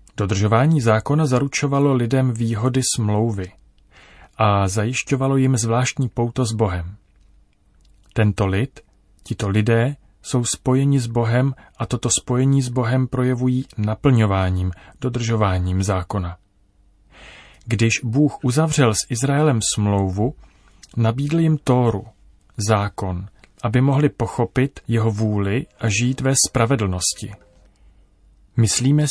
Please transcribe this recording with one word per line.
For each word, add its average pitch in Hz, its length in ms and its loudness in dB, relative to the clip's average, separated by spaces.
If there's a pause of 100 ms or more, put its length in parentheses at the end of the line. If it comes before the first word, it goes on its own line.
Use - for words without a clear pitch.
(180)
Dodržování 107 640 2
zákona 113 440 2
zaručovalo 139 680 0
lidem 127 400 0
výhody 117 480 -2 (140)
smlouvy 104 560 -2 (840)
a 101 300 2
zajišťovalo 127 680 -2
jim 131 200 2
zvláštní 117 520 -2
pouto 120 360 -2
s 113 80 -4
Bohem. 92 420 -2 (1160)
Tento 104 340 2
lid, 98 320 -4 (440)
tito - 260 -6
lidé, 113 460 2 (260)
jsou 123 240 -2
spojeni 135 540 0
s 117 80 -4
Bohem 120 480 0 (220)
a 117 80 -6
toto 123 240 -4
spojení 135 520 0
s 123 80 -4
Bohem 127 380 0
projevují 127 580 0 (120)
naplňováním, 98 960 2 (300)
dodržováním 104 800 0
zákona. 92 540 -4 (1300)
Když 113 260 0 (120)
Bůh 131 400 0
uzavřel 131 500 2
s 101 40 -4 (120)
Izraelem 139 500 0 (160)
smlouvu, 101 580 0 (640)
nabídl 135 420 0
jim 160 180 2
Tóru, 120 480 0 (640)
zákon, 101 600 -2 (360)
aby 123 180 2
mohli 139 280 2
pochopit 127 760 -2
jeho 113 240 0
vůli 104 540 -2 (140)
a 110 100 -2
žít 120 320 -2
ve 131 120 0 (140)
spravedlnosti. 107 840 -2 (1200)
Myslíme 131 540 2